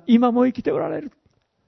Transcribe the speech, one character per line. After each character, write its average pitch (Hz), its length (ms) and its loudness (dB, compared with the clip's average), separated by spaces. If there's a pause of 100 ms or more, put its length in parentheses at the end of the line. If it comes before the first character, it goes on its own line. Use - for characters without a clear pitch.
今 240 240 4
も 247 140 2
生 254 160 -4
き - 20 -18
て - 80 -2
お - 80 -2
ら 311 100 -4
れ 311 120 -6
る。 294 100 -14 (560)